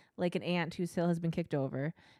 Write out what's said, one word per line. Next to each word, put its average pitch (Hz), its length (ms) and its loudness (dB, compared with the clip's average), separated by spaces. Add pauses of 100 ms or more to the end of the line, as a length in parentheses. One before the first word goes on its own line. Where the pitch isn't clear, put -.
(160)
like 180 180 0
an - 80 0
ant 175 320 0
whose 175 200 -4
hill 170 120 4
has 170 140 4
been 170 100 2
kicked 165 240 -2
over. 135 400 0 (260)